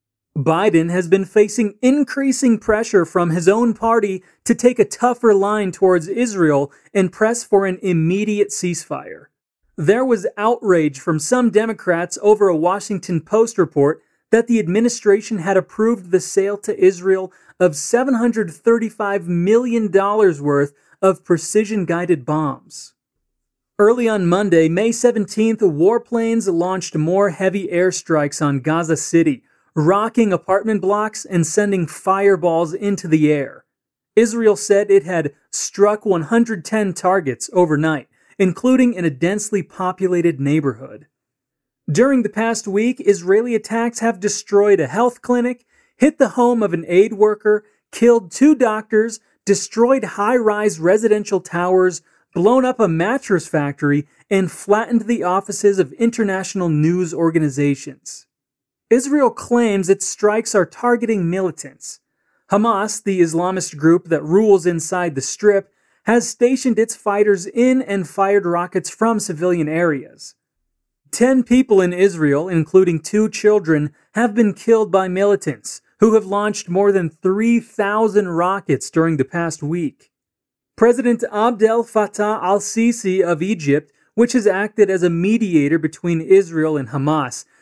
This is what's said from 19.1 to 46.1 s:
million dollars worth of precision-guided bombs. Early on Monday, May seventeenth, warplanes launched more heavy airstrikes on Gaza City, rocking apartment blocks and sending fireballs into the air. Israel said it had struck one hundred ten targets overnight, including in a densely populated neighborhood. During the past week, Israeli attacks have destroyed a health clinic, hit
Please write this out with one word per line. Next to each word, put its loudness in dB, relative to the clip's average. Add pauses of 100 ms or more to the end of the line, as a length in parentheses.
million 0
dollars 2
worth 0 (280)
of 0
precision-guided -2
bombs. -6 (840)
Early 2
on -2
Monday, 2
May 0
seventeenth, 0
warplanes 0
launched -4
more 0
heavy -4
airstrikes -2
on -2
Gaza -2
City, 0 (320)
rocking 2
apartment -2
blocks -4
and 0
sending 0
fireballs 0
into -4
the 2
air. -6 (500)
Israel 4
said -4
it 4
had -4 (160)
struck -2
one 0
hundred -2
ten -4
targets -2
overnight, 0 (320)
including 2
in -6
a 0
densely -4
populated -2
neighborhood. -4 (800)
During 2
the -4
past -4
week, -2
Israeli 2
attacks -4
have -2
destroyed 2
a -2
health -2
clinic, -4 (300)
hit 2